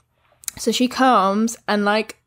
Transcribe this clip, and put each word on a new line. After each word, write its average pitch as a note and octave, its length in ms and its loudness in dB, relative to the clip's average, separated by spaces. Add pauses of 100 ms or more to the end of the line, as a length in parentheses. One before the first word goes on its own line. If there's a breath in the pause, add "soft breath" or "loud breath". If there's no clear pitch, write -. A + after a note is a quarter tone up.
(560)
So - 140 -2
she B3 160 0
comes A3+ 680 2 (100)
and, G#3 180 -2
like, G#3+ 320 -2 (100)